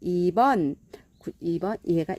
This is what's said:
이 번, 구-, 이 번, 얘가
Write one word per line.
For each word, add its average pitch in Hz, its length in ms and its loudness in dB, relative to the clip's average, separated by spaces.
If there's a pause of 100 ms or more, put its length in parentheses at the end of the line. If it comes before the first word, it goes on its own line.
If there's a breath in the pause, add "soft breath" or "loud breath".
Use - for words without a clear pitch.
이 175 320 0
번, 202 440 2 (420 loud breath)
구-, - 220 -12
이 170 180 -4
번, 196 180 -4 (100)
얘가 165 320 0